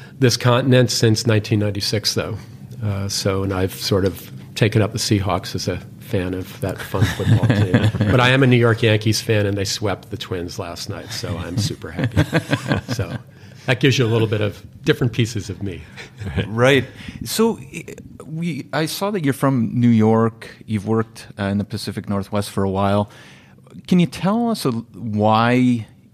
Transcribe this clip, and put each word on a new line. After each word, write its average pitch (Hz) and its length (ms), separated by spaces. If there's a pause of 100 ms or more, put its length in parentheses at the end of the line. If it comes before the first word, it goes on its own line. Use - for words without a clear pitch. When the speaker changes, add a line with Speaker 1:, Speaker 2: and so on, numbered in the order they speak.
(180)
Speaker 1:
this 120 180
continent 123 540
since - 360
nineteen 107 340
ninety-six, 104 540
though. 101 220 (460)
Uh, 98 260
so, 98 340
and 98 100
I've 95 220
sort 98 300
of - 260 (240)
taken 110 280
up 98 100
the 120 60
Seahawks 98 560
as - 120
a 90 120 (220)
fan 92 320
of 92 300
that 95 160
fun - 260
football 101 440
team. 101 500
Speaker 2:
<laughs> 107 120
Speaker 1:
But 123 100
I 123 100
am 135 120
a 131 40
New 123 100
York 117 260
Yankees 107 380
fan, 104 240
and 101 140
they 98 80
swept - 440
the 98 60
Twins 87 420
last 87 300
night, 87 220
so 87 260
I'm 87 220
super 87 320
happy. - 320 (640)
Speaker 2:
<laughs> - 60
Speaker 1:
So 87 200 (520)
that 127 140
gives 135 180
you 123 80
a - 20
little 113 180
bit 104 140
of 104 240 (180)
different 135 300
pieces 107 380
of 90 120
me. 87 200 (640)
Speaker 3:
Right. 120 400 (380)
So, 220 340
i-, - 260 (400)
we, 160 480
I 156 140
saw 196 240
that 202 120
you're 135 120
from 123 440
New 120 120
York. 113 580 (160)
You've 104 220
worked, 110 400 (120)
uh, 107 60
in 101 140
the 101 60
Pacific 104 440
Northwest 101 420
for 98 140
a 98 60
while. 101 400 (760)
Can 180 140
you 170 60
tell 226 440
us 220 140
a, 139 60
why 113 1160 (280)